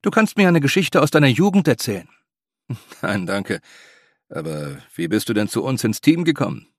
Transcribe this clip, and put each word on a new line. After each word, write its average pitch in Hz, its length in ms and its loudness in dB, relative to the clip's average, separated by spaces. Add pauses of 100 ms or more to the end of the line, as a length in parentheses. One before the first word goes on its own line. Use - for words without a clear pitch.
Du 202 100 0
kannst 220 260 0
mir 196 100 4
eine 170 140 4
Geschichte 139 400 2
aus 151 100 0
deiner 147 160 4
Jugend 180 400 2
erzählen." 98 420 -4 (600)
<laughs> - 320 -14
"Nein, 98 240 -4
danke. 95 340 -4 (680)
Aber 76 480 -10 (180)
wie 85 120 -4
bist 104 220 -2
du 117 40 -2
denn 107 140 0
zu 101 160 -4
uns 131 200 -4
ins 113 180 -2
Team 165 220 2
gekommen? 139 440 -2 (120)